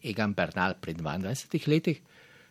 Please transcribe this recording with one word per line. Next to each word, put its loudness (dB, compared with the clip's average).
Egan 0
Bernal 0
pri -6
dvaindvajsetih -4
letih, 4